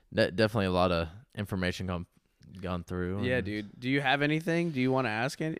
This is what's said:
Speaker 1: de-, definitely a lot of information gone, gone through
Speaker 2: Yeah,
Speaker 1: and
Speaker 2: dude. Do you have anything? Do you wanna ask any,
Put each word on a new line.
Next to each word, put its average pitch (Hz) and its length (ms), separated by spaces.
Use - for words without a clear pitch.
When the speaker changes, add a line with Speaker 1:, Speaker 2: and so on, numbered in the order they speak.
Speaker 1:
de-, 104 200
definitely 107 340
a 92 60
lot 90 180
of 85 180
information 92 500
gone, 90 200
gone 90 220
through 90 420
Speaker 2:
Yeah, 127 120
Speaker 1:
and 120 100
Speaker 2:
dude. 107 340
Do 123 80
you 139 120
have 139 220
anything? 165 500
Do 131 80
you 127 100
wanna 131 200
ask 117 300
any, 160 200